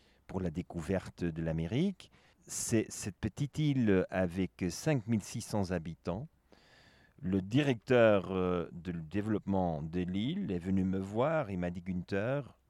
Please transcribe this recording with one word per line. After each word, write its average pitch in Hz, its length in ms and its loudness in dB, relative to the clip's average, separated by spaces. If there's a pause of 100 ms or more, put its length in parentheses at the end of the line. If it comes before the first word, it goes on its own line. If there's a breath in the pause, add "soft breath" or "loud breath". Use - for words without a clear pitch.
(280 soft breath)
pour - 120 -6
la 92 120 -2
découverte 87 720 -4
de 82 160 -2
l'Amérique. 85 720 -2 (340 soft breath)
C'est - 420 -2
cette - 300 -8
petite - 420 -4
île 123 500 4
avec 92 600 -2
cinq 135 380 0
mille 113 140 2
six - 200 -8
cents 95 300 -2
habitants. 87 580 -4 (920 soft breath)
Le 95 200 0
directeur, 113 920 4
euh, 90 400 2
de 87 220 -8
développement 92 880 -2
de 82 180 -4
l'île 95 520 -2
est 90 80 -2
venu 95 260 2
me 95 140 0
voir, 117 520 -2
il 92 80 -4
m'a 87 120 -2
dit : 90 100 -8
Günther, 101 720 -4 (140)